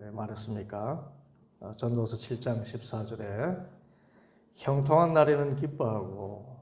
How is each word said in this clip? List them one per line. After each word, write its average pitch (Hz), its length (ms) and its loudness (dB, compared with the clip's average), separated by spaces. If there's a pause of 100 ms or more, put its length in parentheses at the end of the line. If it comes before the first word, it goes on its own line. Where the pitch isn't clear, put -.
(140)
말했습니까? 107 960 -6 (480)
어, - 160 -12
전도서 120 400 0
칠 117 240 -6
장 113 240 -2
십사 113 400 -8
절에 110 540 -4 (960)
"형통한 147 580 4
날에는 147 460 6
기뻐하고 104 1040 -4